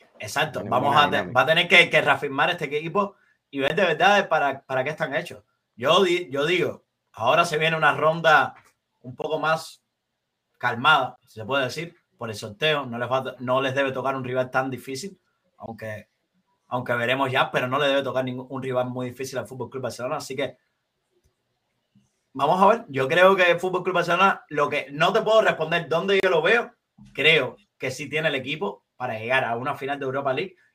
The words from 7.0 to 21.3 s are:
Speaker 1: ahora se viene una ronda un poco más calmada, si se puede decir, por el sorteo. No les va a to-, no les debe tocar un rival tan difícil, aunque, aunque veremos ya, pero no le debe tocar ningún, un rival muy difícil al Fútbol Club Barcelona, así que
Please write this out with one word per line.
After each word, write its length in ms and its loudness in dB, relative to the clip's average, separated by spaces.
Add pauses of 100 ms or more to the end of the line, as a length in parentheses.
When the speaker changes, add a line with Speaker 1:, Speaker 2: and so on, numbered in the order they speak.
Speaker 1:
ahora 320 2
se 140 -2
viene 180 0
una 160 4
ronda 600 2 (480)
un 120 -16
poco 240 -6
más 440 -4 (720)
calmada, 720 2
si 80 -20
se 100 -12
puede 200 0
decir, 300 -8 (220)
por 140 -8
el 60 -8
sorteo. 500 -2
No 120 -8
les 120 -4
va 80 2
a 60 -6
to-, 160 -10
no 200 0
les 140 -2
debe 180 0
tocar 240 -4
un 80 -8
rival 260 -2
tan 200 0
difícil, 500 -12 (380)
aunque, 500 -12 (600)
aunque 260 -4
veremos 360 0
ya, 200 2
pero 180 0
no 100 -2
le 100 2
debe 140 2
tocar 220 -2
ningún, 240 -8
un 140 -10
rival 260 -2
muy 220 -6
difícil 280 -8
al 80 -6
Fútbol 220 -10
Club 140 -12
Barcelona, 340 -6
así 180 -10
que 220 -6 (1800)